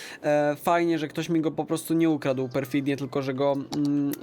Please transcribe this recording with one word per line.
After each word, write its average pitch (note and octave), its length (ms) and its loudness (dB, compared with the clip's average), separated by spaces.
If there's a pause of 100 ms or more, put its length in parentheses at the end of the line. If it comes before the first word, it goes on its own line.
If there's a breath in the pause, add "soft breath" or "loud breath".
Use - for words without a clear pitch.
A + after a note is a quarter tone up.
(240 loud breath)
E, D3 320 2
fajnie, E3+ 440 2
że D3+ 80 -4
ktoś D#3+ 220 -4
mi E3 120 2
go D3+ 100 0
po D3+ 140 -4
prostu D#3+ 280 -2
nie E3 160 4
ukradł C3 400 0
perfidnie, C3+ 480 0
tylko C3+ 240 -4
że C3+ 120 -2
go, C#3 240 2 (180)
mm, C#3+ 360 0 (120)